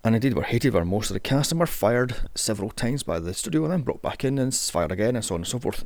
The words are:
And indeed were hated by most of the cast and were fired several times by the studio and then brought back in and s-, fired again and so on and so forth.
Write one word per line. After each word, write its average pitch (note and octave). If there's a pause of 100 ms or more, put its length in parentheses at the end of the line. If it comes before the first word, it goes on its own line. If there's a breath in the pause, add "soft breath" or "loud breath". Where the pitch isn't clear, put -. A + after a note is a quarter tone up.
And A2+
indeed A#2
were D2
hated A#2
by F2
most F#2+
of -
the G2
cast C#3+
and E3
were E3+
fired A#2+
several G2+
times B2+
by E2+
the E2+
studio D#3+
and E3
then E3
brought -
back -
in C#3
and C3
s-, -
fired E2+
again G#2
and A2+
so F#2+
on E2+
and E2+
so B2+
forth. -